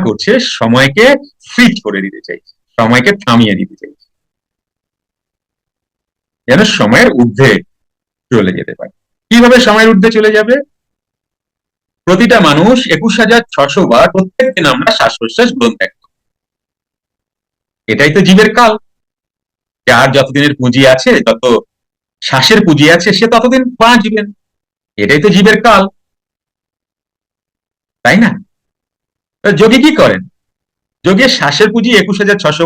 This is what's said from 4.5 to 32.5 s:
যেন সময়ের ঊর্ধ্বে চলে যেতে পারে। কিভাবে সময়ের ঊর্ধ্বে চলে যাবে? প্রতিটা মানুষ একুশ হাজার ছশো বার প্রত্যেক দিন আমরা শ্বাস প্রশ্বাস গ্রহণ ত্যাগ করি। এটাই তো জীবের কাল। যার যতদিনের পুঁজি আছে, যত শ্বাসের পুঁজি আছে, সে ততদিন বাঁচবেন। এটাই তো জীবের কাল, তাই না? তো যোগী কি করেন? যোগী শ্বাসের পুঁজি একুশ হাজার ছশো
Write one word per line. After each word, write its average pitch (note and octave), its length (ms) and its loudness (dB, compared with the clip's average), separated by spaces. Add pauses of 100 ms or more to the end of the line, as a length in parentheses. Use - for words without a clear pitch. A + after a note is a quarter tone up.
যেন C#3 160 2
সময়ের B2 460 0 (100)
ঊর্ধ্বে A#2+ 320 2 (800)
চলে G2 260 0
যেতে - 220 -10
পারে। - 140 -16 (360)
কিভাবে A#3+ 300 4
সময়ের A3 300 2
ঊর্ধ্বে G#3 220 2
চলে G#3+ 260 0
যাবে? A3 180 0 (1500)
প্রতিটা A3+ 340 2
মানুষ F3 380 2 (180)
একুশ A3 240 -4
হাজার A#3 220 0 (120)
ছশো C#3+ 280 -2 (100)
বার C3+ 200 4
প্রত্যেক F#3+ 440 -4
দিন E3+ 100 -4
আমরা C3+ 320 -2
শ্বাস - 220 -2
প্রশ্বাস E3 360 -2
গ্রহণ A#2 200 -2
ত্যাগ - 160 -8 (100)
করি। - 120 -20 (1700)
এটাই C#3 280 0
তো G3+ 120 2
জীবের G#3 300 4
কাল। A#3 140 2 (1160)
যার B2 240 2
যতদিনের C#3 480 -2
পুঁজি B2 220 -2 (120)
আছে, C3 180 -2 (160)
যত A2+ 160 -2 (800)
শ্বাসের E3 420 0
পুঁজি D3 200 2 (100)
আছে, F3 220 -2
সে A3+ 160 0
ততদিন B3 300 0 (180)
বাঁচবেন। A3 460 0 (720)
এটাই A#2+ 260 0
তো G#3 60 4
জীবের F#3 360 2
কাল, G3+ 180 4 (2250)
তাই D3 120 2
না? A3+ 140 2 (1120)
তো - 80 -2
যোগী G#3+ 320 2
কি D#4 120 4
করেন? G#2 260 0 (840)
যোগী G3 180 0 (140)
শ্বাসের D#3+ 360 -2
পুঁজি A#3 180 -2 (100)
একুশ F#3+ 200 -4
হাজার G3+ 220 -2
ছশো D#3 220 -2